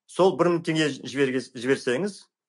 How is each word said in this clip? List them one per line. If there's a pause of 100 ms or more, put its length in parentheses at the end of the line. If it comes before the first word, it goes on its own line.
Сол
бір
мың
теңге (160)
жіберге-,
жіберсеңіз, (180)